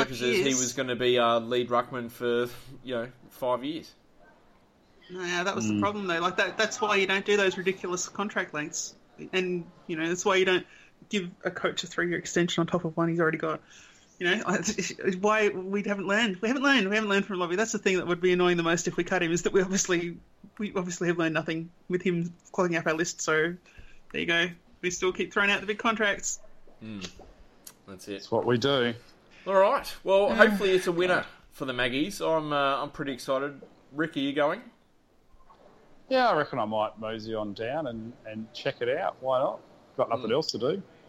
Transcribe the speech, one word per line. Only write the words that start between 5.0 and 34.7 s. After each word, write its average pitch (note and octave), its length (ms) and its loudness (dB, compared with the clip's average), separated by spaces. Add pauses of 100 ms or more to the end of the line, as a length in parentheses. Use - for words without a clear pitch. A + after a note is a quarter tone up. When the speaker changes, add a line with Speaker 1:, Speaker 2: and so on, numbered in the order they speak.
Speaker 2:
No, F#3 100 -10 (240)
that G3 120 0
was A2 100 -2
the G#2+ 80 0
Speaker 3:
Mm. G#3 60 0
Speaker 2:
problem, G#3 260 0
though. E3+ 140 0
Like, F3+ 160 0
that, F#3+ 200 0
that's G#3 240 -2
why G#3 160 2
you F#3+ 100 4
don't G3 200 0
do G#3 100 4
those F#3+ 220 2
ridiculous F#3 500 -4
contract G3+ 460 -4
lengths. D3+ 400 -8 (380)
And, F3+ 320 0 (240)
you E3+ 80 -6
know, D#3+ 120 -2
that's F3+ 160 -4
why F#3+ 120 4
you F#3+ 80 4
don't F#3 200 4 (440)
give F3+ 220 -2 (140)
a F3+ 60 -2
coach - 320 -2
a F3 60 -12
three-year E3+ 280 -2
extension F3 440 0
on E3 80 2
top F3 160 0
of D#3+ 120 -6
one E3 120 2
he's E3 120 0
already D#3+ 180 4
got. D#3 220 -4 (600)
You F3+ 100 -2
know, G#3+ 160 0
I, F#3+ 120 2
<laughs> F#3 640 -4
why G#3+ 280 4
we F#3+ 340 -2
haven't G3 240 -4
learned. G3+ 340 2
We A3+ 80 -2
haven't C4 140 0
learned. C4 260 4
We G3+ 60 0
haven't G#3+ 160 2
learned G3 160 2
from F#3+ 140 -4
Lobby. F3 160 0
That's A3+ 160 0
the G#3 60 -2
thing F#3+ 180 2
that F3 100 0
would E3+ 140 0
be F3+ 120 4
annoying F3+ 240 4
the E3+ 60 2
most E3 240 2
if F3 100 -4
we F3 60 2
cut F3+ 200 0
him, E3 100 0
is E3+ 100 0
that - 100 0
we G3 100 6
obviously, F3 540 0 (420)
we G#3 180 -6
obviously F3+ 320 -2
have E3+ 100 2
learned D#3+ 160 0
nothing E3 360 -4 (180)
with F3+ 140 -2
him F3 300 0 (200)
clogging F3+ 240 2
up E3 100 -2
our D#3 80 2
list. D#3+ 260 -2
So D#3+ 340 2 (580)
there - 80 -4
you E3+ 60 -2
go. E3+ 220 2 (320)
We F3+ 100 -4
still F#3 220 0
keep F3+ 200 -4
throwing G3+ 180 2
out G3+ 100 2
the F#3+ 60 -10
big G#3 120 -2
contracts. G#3+ 600 0 (460)
Speaker 1:
Mm. G#2 220 -10 (800)
That's F#2+ 180 -18
it. G#2 60 -8
Speaker 3:
That's G2 180 -10
what A2+ 160 0
we B2 120 4
do. B2 360 2 (520)
Speaker 1:
All F#3+ 80 0
right. G3+ 380 4 (120)
Well, G3 260 6
Speaker 2:
Mm. A3 60 2
Speaker 1:
hopefully G#3 340 6
it's F#3 160 2
a F3+ 60 2
winner E3+ 320 2 (260)
for - 140 -10
the C3 80 -4
Maggies. C3 480 -2
I'm, D#3+ 320 0
uh, C#3 300 2
I'm D3 80 -6
pretty C#3 220 -6
excited. C3+ 480 -4 (320)
Rick, D#3 240 -4
are C#3+ 40 -2
you C#3 120 -2
going? D3+ 300 0 (1500)